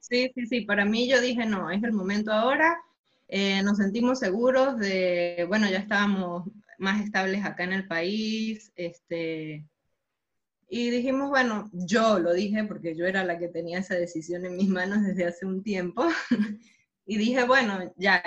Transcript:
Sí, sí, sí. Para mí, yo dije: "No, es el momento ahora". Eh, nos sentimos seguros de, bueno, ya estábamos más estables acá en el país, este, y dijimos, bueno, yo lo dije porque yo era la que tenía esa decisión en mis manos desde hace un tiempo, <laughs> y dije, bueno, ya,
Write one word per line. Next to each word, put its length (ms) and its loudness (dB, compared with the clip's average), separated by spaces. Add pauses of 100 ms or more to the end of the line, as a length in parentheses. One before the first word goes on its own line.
Sí, 340 0
sí, 120 -6
sí. 160 0
Para 220 2
mí, 240 2
yo 120 4
dije: 260 0
"No, 240 -2
es 140 0
el 80 0
momento 400 0
ahora". 440 4 (520)
Eh, 340 0
nos 140 2
sentimos 420 2
seguros 600 2
de, 680 0
bueno, 240 2
ya 80 0
estábamos 720 -2 (280)
más 220 0
estables 440 -2
acá 180 -6
en 100 -4
el 140 -4
país, 880 -4
este, 920 -8 (1040)
y 220 -2
dijimos, 380 0
bueno, 440 0
yo 460 2
lo 140 2
dije 320 0
porque 320 -6
yo 100 -2
era 160 0
la 160 -2
que 80 -6
tenía 320 -6
esa 160 -4
decisión 500 -4
en 120 -8
mis 120 2
manos 360 0
desde 220 0
hace 200 -6
un 160 -4
tiempo, 420 -2 (260)
<laughs> 300 0 (460)
y 100 -4
dije, 280 2
bueno, 520 2
ya, 300 4